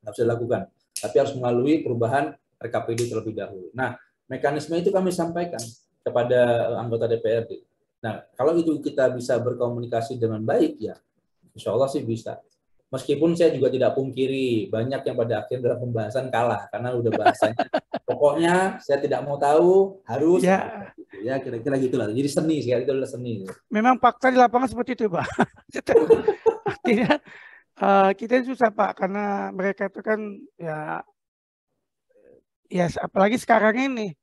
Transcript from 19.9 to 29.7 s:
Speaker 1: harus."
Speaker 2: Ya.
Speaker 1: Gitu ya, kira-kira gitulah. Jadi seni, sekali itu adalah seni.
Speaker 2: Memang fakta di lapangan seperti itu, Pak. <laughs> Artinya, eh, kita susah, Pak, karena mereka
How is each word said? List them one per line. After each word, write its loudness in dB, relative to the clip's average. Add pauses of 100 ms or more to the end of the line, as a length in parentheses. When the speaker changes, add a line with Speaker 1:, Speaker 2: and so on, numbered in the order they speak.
Speaker 1:
harus." 2
Speaker 2:
Ya. 0
Speaker 1:
Gitu -14
ya, -2
kira-kira -4
gitulah. 0
Jadi -2
seni, 0
sekali 0
itu 0
adalah -4
seni. -8 (240)
Speaker 2:
Memang 2
fakta 2
di 4
lapangan 4
seperti -6
itu, -2
Pak. -2
<laughs> 2
Artinya, 2 (640)
eh, 6
kita 0
susah, 2
Pak, -2
karena -4
mereka -4